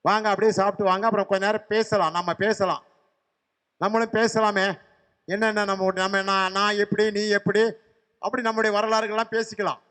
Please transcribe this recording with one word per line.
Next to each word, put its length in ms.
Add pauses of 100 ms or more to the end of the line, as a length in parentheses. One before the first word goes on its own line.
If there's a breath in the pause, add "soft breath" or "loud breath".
வாங்க, 280
அப்படியே 220
சாப்பிட்டு 320
வாங்க. 220
அப்புறம் 200
கொஞ்ச 200
நேரம் 220
பேசலாம், 440
நம்ம 220
பேசலாம். 500 (920)
நம்மளும் 340
பேசலாமே, 680 (460)
என்னென்ன 400
நம்ம, 260
நம்ம 300
நான், 300
நான் 240
எப்படி, 360
நீ 180
எப்படி, 440 (460)
அப்படி 240
நம்முடைய 360
வரலாறுகள்லாம் 560
பேசிக்கலாம். 440 (120)